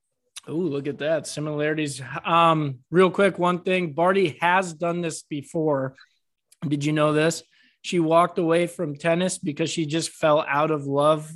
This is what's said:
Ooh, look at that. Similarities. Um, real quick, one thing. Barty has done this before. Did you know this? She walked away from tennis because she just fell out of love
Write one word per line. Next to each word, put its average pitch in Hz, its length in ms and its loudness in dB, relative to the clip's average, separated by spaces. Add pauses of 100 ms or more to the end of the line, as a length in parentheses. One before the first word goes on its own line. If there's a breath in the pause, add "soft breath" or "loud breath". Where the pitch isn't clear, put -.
(480)
Ooh, 160 180 -4
look 139 220 -4
at 143 100 -6
that. 147 300 -2
Similarities. 151 760 -4 (220)
Um, 160 540 2 (120)
real 175 200 6
quick, 196 280 2
one 175 240 0
thing. 180 300 -2
Barty 175 480 2
has 180 320 2
done 170 300 -4
this 165 200 -6
before. 143 720 -4 (720 soft breath)
Did 143 180 -2
you 151 80 0
know 151 200 2
this? 156 300 0 (400 soft breath)
She 180 180 -2
walked 170 380 2
away 170 280 2
from 165 300 -8
tennis 170 420 0
because 151 320 -4
she 160 160 -4
just 160 240 -4
fell 156 380 2
out 147 240 0
of 143 140 -4
love 151 500 0